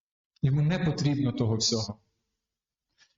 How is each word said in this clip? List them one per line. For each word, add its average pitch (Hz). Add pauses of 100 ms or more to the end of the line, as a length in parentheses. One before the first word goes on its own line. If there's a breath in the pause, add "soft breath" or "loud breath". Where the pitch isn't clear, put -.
(420)
Йому 143
не 170
потрібно 143
того 113
всього. 110 (1200 soft breath)